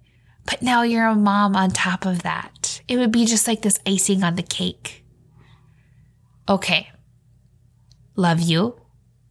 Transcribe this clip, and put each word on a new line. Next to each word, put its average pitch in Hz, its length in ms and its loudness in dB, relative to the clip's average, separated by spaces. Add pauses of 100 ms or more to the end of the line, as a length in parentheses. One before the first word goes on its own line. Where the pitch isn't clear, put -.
(480)
but - 160 -6
now 240 200 2
you're 233 240 2
a 220 80 2
mom 202 400 2
on 190 160 2
top 185 340 -2
of 180 200 -2
that. - 640 -8
It 247 80 -2
would 247 160 2
be 233 120 2
just 220 220 0
like 220 160 -2
this 202 240 0
icing 190 380 0
on 170 100 0
the 175 80 -4
cake. - 640 -8 (1400)
Okay. 185 420 0 (1300)
Love 170 240 2
you. 170 400 0 (500)